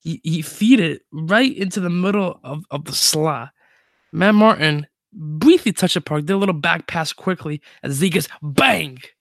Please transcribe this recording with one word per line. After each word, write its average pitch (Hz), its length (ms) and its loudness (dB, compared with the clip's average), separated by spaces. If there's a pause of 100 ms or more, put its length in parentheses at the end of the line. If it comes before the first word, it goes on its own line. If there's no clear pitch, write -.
He, 160 220 -8
he 170 200 -4
feed 233 360 4
it 160 220 -2 (100)
right 196 460 0
into 196 220 -4
the 180 100 -2
middle 185 540 -2
of, 147 260 -12
of 147 160 -8
the 143 80 -10
slot. 147 560 -2 (600)
Matt 190 240 4
Martin 156 500 4 (260)
briefly 165 640 2
touched - 220 0
the 165 60 -2
puck, 151 240 -4
did 190 80 0
a 196 40 2
little 196 160 0
back 165 320 -2
pass - 280 -6
quickly, 156 500 -6 (180)
and 143 100 -6
Zizekas, 160 360 0 (160)
bang! 151 560 0 (220)